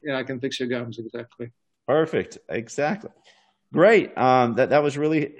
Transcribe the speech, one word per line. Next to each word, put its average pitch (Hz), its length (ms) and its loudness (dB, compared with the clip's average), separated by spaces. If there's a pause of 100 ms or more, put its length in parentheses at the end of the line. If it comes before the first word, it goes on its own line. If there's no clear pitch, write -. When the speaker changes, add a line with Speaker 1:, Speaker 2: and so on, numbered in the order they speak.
Speaker 1:
Yeah, 139 160 -6
"I 127 60 -6
can 127 160 -8
fix 131 200 -8
your 127 100 -4
gums," 117 280 -6
exactly. 117 540 -14 (360)
Speaker 2:
Perfect, 139 520 0 (100)
exactly. 147 600 -6 (640)
Great. 190 440 4
Um, 123 380 4
that, 120 140 2
that 147 140 4
was 143 140 -2
really, 151 420 -2